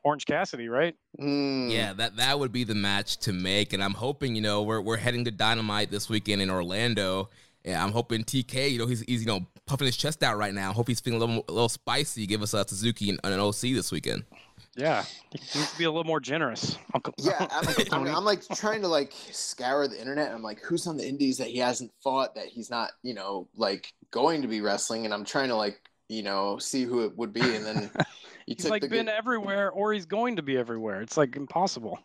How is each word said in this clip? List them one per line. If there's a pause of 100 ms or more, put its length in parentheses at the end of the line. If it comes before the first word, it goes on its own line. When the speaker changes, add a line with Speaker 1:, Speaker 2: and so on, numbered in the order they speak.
Speaker 1:
Orange
Cassidy,
right? (240)
Speaker 2:
Mm.
Speaker 3:
Yeah,
that,
that
would
be
the
match
to
make,
and
I'm
hoping,
you
know,
we're,
we're
heading
to
Dynamite
this
weekend
in
Orlando. (360)
Yeah,
I'm
hoping
T
K,
you
know,
he's,
he's,
you
know, (200)
puffing
his
chest
out
right
now.
Hope
he's
feeling
a
little,
a
little
spicy.
Give
us,
uh,
Suzuki
and,
and
an
O
C
this
weekend. (540)
Speaker 1:
Yeah, (280)
he (200)
needs
to
be
a
little
more
generous, (160)
Uncle,
Speaker 2:
Yeah,
Speaker 1:
<laughs>
Speaker 2:
I'm,
Speaker 1:
Uncle
Tony.
Speaker 2:
I'm,
I'm,
like,
trying
to,
like, (200)
scour
the
internet.
I'm
like,
"Who's
on
the
indies
that
he
hasn't (100)
fought,
that
he's
not, (100)
you
know,
like, (200)
going
to
be
wrestling?"
And
I'm
trying
to,
like, (260)
you
know,
see
who
it
would
be,
and
then
Speaker 1:
<laughs> (480)
Speaker 2:
you
Speaker 1:
He's,
Speaker 2:
took
Speaker 1:
like,
Speaker 2:
the
Speaker 1:
been
Speaker 2:
good
Speaker 1:
everywhere,
or
he's
going
to
be
everywhere.
It's,
like,
impossible.